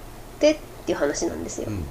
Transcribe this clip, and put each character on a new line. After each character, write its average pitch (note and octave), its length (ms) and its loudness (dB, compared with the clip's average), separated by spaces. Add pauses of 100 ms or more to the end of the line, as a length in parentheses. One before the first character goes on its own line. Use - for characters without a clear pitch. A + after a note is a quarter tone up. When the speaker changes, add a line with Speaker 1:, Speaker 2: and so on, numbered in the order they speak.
(380)
Speaker 1:
て D4+ 140 8
っ D4+ 40 2 (300)
て - 60 2
い - 20 0
う - 40 -4
話 D3+ 280 2
な - 80 -2
ん D#3 80 -6
で - 80 -6
す - 100 -6
よ。 - 80 -4
Speaker 2:
う G#2+ 40 -2
ん。 F2+ 180 -2